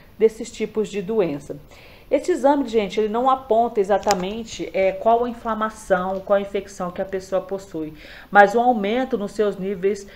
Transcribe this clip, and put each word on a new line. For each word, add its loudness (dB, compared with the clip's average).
desses 2
tipos -4
de -6
doença. -4
Esse 0
exame, 2
gente, 0
ele 2
não 0
aponta 2
exatamente, 0
é, 2
qual 2
a -4
inflamação, -4
qual 2
a 2
infecção -8
que -8
a -4
pessoa -4
possui, -10
mas 8
o 4
aumento 2
nos -4
seus 0
níveis, -2